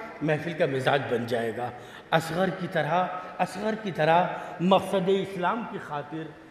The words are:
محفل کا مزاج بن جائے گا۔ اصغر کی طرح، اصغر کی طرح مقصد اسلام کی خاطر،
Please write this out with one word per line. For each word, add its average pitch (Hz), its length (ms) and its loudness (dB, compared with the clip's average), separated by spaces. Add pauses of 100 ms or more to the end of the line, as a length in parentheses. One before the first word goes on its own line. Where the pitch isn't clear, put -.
(220)
محفل 156 300 0
کا 160 140 2
مزاج 135 440 2
بن 117 160 0
جائے 113 300 0
گا۔ 120 140 -4 (420)
اصغر 160 360 2 (120)
کی 175 120 -4
طرح، 165 320 2 (340)
اصغر 202 440 -2
کی 202 80 -4
طرح 160 340 4 (360)
مقصد 185 480 4
اسلام 190 600 0
کی 190 80 -8 (100)
خاطر، 147 340 -8 (280)